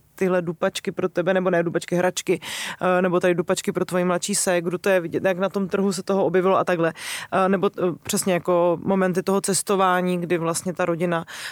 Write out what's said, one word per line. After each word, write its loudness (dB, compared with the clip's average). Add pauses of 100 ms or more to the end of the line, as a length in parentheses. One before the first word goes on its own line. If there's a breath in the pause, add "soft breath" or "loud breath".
(140)
tyhle 2
dupačky -4
pro -2
tebe, 0
nebo 0
ne 4
dupačky, -4
hračky, 0 (400 loud breath)
eh, 2
nebo 2
tady 4
dupačky -2
pro -2
tvoji -2
mladší -2
ségru, 0
to -2
je 4
vidět, -2
jak 2
na 0
tom -2
trhu 0
se -6
toho 0
objevilo 4
a 2
takhle. 0 (400 loud breath)
Eh, 2
nebo, 2
eh, -4 (200)
přesně -2
jako 2
momenty 0
toho 0
cestování, 0
kdy 0
vlastně -4
ta -4
rodina -2 (280 loud breath)